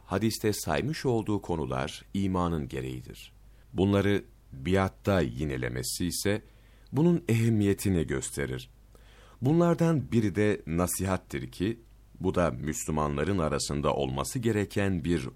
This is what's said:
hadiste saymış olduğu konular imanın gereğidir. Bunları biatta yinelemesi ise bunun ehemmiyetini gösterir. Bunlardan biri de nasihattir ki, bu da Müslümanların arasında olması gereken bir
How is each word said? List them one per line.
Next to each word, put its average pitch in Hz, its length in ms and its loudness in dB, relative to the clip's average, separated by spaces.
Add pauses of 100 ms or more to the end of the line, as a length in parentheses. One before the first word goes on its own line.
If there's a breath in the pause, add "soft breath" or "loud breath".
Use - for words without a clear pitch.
hadiste 104 480 0
saymış 85 520 -2
olduğu 107 360 0
konular 69 720 -4
imanın 90 540 0
gereğidir. 64 640 -10 (400 soft breath)
Bunları 101 500 4 (300)
biatta 95 680 0
yinelemesi 64 840 -4
ise 101 360 -2 (500 soft breath)
bunun 170 380 4
ehemmiyetini 104 760 2
gösterir. 65 640 -4 (720 loud breath)
Bunlardan 165 720 2
biri 104 240 2
de 104 320 2
nasihattir 87 840 -2
ki, 110 280 -2 (400)
bu 92 160 0
da 85 160 4
Müslümanların 73 840 -2
arasında 71 560 0
olması 69 460 -2
gereken 101 640 0
bir 76 320 0